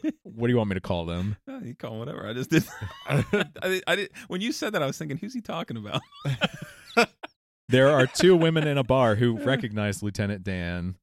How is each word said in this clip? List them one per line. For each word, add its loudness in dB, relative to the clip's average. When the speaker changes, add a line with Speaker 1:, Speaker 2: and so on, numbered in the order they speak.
Speaker 1:
<laughs> -6
Speaker 2:
What -6
do 4
you 4
want 2
me -2
to -2
call -4
them? -4
Speaker 1:
Oh, -12
you -12
call -12
'em -10
whatever. -10
I -8
just -6
didn't. 2
<laughs> -16
I, -2
I 0
did, -4
when -6
you -2
said -6
that, 0
I 0
was -4
thinking, -6
"Who's -10
he -8
talking -8
about?" -8
<laughs> -2
Speaker 2:
There 6
are 6
two 6
women 2
in 2
a 2
bar 4
who 4
Speaker 1:
<laughs> -8
Uh. -4
Speaker 2:
recognize -2
Lieutenant -4
Dan -4